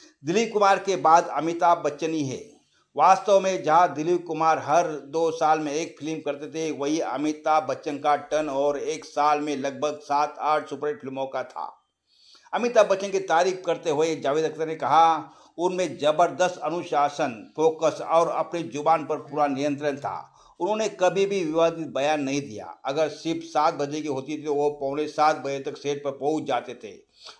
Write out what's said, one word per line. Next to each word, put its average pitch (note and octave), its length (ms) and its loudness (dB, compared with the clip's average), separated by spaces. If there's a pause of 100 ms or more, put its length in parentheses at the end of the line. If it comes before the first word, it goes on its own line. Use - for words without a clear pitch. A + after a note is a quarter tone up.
(260)
दिलीप A3 280 0
कुमार G3 260 6
के F#3+ 160 -2
बाद D#3+ 320 6
अमिताभ E3+ 500 2
बच्चन D3+ 340 -2
ही D3+ 160 -2
है। - 240 -10 (460)
वास्तव F#3+ 420 6
में F#3 240 0
जहां D#3 300 4
दिलीप E3+ 340 0
कुमार D#3+ 320 2
हर E3 280 2
दो D#3 440 -2
साल D#3 280 2
में D3 140 -4
एक D#3+ 260 -4
फिल्म D#3 200 -6
करते C#3+ 280 -6
थे, D#3 240 -4
वही C#3+ 280 -2
अमिताभ D3+ 640 0
बच्चन C#3 340 -6
का D3 180 2
टर्न D3+ 340 -2
और C#3+ 300 0
एक D3+ 260 -6
साल D3 340 2
में D3 180 -4
लगभग C#3 460 -4
सात D3 360 -2
आठ D3 300 0
सुपरहिट C#3+ 320 -6
फिल्मों C3 240 -8
का C3 180 -6
था।" - 420 -14 (680)
अमिताभ A3 360 4
बच्चन G3 220 -2
की F#3+ 80 0
तारीफ F3+ 460 0
करते E3+ 240 -2
हुए D#3 260 0
जावेद C#3+ 300 0
अख्तर D3+ 220 -6
ने D#3+ 80 -6
कहा, D#3 560 4 (260)
"उनमें F3+ 400 -2
जबरदस्त D#3+ 600 2
अनुशासन, D3 960 -2
फोकस D#3 460 2
और E3 280 2
अपनी D#3+ 340 -4
जुबान D3+ 420 0
पर D3 120 -4
पूरा D3 300 -2
नियंत्रण C#3+ 500 -2
था। F#2+ 320 -10 (300)
उन्होंने G#3 300 0
कभी F3+ 360 2
भी G3 180 -2
विवादित E3 440 0
बयान C#3+ 340 0
नहीं C#3 200 -2
दिया। G2+ 440 -14
अगर C#3+ 240 0
शिफ्ट D#3+ 340 -6
सात D3+ 300 0
बजे C#3+ 280 -4
की D3 60 -8
होती C#3 300 -6
थी C#3 60 -12
तो D3+ 100 -2
वो C#3+ 160 2
पौने C#3+ 380 -4
सात D3+ 280 2
बजे C#3 240 -6
तक C#3 180 -8
सेट C#3+ 260 -6
पर C#3 80 -4
पहुंच D3 320 -4
जाते B2 300 -4
थे। G#2+ 200 -16 (460)